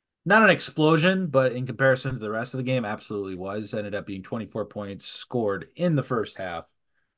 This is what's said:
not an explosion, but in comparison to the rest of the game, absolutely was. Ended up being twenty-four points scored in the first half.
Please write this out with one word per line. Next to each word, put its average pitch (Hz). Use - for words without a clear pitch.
not 214
an 202
explosion, 165
but 131
in 127
comparison 127
to 120
the 107
rest 113
of 131
the 127
game, 127
absolutely 101
was. 101
Ended 104
up 92
being 98
twenty-four 110
points 98
scored 104
in 165
the 135
first 113
half. 87